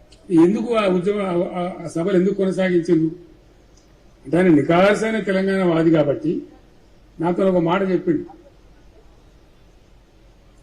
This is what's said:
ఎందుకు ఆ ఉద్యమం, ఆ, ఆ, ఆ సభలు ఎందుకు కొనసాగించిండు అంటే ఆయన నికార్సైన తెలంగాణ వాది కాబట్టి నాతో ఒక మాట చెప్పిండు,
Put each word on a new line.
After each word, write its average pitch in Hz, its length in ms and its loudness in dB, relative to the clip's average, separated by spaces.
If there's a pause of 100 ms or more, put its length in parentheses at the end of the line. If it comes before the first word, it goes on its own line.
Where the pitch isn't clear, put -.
(300)
ఎందుకు 214 440 2
ఆ 214 120 2
ఉద్యమం, 190 400 0
ఆ, 180 340 -4
ఆ, 175 240 -8
ఆ 160 40 -12
సభలు 180 280 -2
ఎందుకు 190 180 2
కొనసాగించిండు 180 720 0 (1200)
అంటే 139 120 -4
ఆయన 185 100 2
నికార్సైన 190 760 2
తెలంగాణ 190 420 -2
వాది 165 280 2
కాబట్టి 151 560 0 (760)
నాతో 180 260 -2
ఒక 185 100 2
మాట 175 260 0
చెప్పిండు, 180 420 -2 (2500)